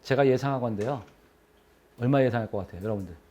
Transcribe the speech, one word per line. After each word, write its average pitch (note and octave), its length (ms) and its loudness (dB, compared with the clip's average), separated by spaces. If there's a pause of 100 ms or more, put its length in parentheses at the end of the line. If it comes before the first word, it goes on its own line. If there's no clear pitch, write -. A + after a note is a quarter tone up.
제가 C3+ 240 2
예상하건데요. B2+ 760 0 (960)
얼마 C3+ 220 4
예상할 A#2 280 0
것 G#2 80 -4
같아요, F2+ 240 -8
여러분들? G2 320 -6 (160)